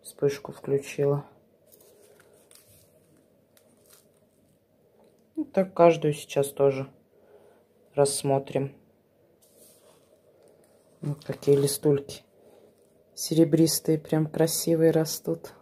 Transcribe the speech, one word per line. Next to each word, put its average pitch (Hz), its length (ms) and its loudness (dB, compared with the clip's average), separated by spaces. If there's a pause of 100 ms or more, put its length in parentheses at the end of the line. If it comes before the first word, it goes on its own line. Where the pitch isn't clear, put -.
Вспышку - 500 -4
включила. 143 720 -4 (4000)
Ну, 311 100 -4
так 190 280 -2
каждую 160 400 4
сейчас 139 360 -4
тоже 139 420 0 (1000)
рассмотрим. 139 800 -2 (2250)
Вот 147 220 -8
какие - 320 0
листульки 143 680 -2 (920)
серебристые, 160 840 2
прям 156 280 0
красивые 160 680 2
растут. 160 720 -4